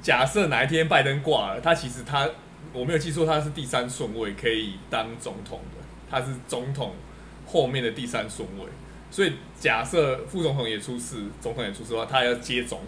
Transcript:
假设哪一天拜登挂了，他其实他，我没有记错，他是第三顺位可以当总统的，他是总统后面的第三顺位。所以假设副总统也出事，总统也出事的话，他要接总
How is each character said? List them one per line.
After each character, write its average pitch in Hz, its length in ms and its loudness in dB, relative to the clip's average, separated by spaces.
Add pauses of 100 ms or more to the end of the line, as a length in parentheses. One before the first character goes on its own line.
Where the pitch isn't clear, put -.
假 131 240 6
设 202 220 4
哪 127 160 4
一 143 60 4
天 160 200 4
拜 147 140 8
登 139 180 0
挂 120 340 4
了， 120 60 -4
他 165 140 6
其 127 140 0
实 120 180 -8
他， 143 220 2 (440)
我 127 120 -4
没 165 80 0
有 160 60 4
记 160 120 -2
错， 156 160 2
他 156 140 4
是 151 100 -2
第 147 140 -6
三 123 260 0
顺 113 260 -4
位 104 180 -2
可 120 140 -2
以 110 260 0 (140)
当 113 200 0 (100)
总 110 160 -8 (100)
统 107 140 -10 (180)
的， - 80 -14 (240)
他 131 120 0
是 131 160 -4 (100)
总 127 260 -4
统 123 200 -4 (540)
后 143 200 6
面 131 160 0
的 113 100 2
第 123 120 -6
三 117 240 -2
顺 - 180 -8 (120)
位。 95 80 -10 (440)
所 190 140 2
以 160 80 4 (260)
假 117 240 4
设 143 440 2
副 185 160 -4
总 143 120 2
统 123 140 0
也 110 100 -2
出 123 200 -6
事， 117 260 -8 (160)
总 117 140 -4
统 120 100 -4
也 101 80 -4
出 113 100 -12
事 113 120 -4
的 113 40 0
话， 110 60 -2
他 127 200 2
要 123 100 4
接 120 300 -2
总 107 240 -6